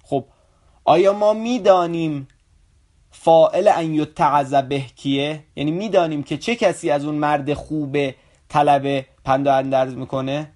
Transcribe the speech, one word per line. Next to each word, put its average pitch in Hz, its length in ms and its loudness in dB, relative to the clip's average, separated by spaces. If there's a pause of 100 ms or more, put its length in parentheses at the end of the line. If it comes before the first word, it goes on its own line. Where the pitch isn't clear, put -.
خب 135 200 -4 (600)
آیا 190 280 4
ما 208 200 2
می‌دانیم 175 960 0 (800)
فاعل 165 580 4
ان 160 260 0
یتعظ 147 600 0
به 139 260 0
کیه؟ 139 640 -4 (120)
یعنی 147 140 -4
می‌دانیم 170 520 0
که 147 160 -8
چه 233 180 -4
کسی 170 340 -2
از 143 140 -2
اون 151 100 -4
مرد 147 400 -2
خوب 147 440 -6 (500)
طلب 139 580 0 (180)
پند 135 220 0
و 139 40 2
اندرز 131 440 0
می‌کنه؟ 135 600 -8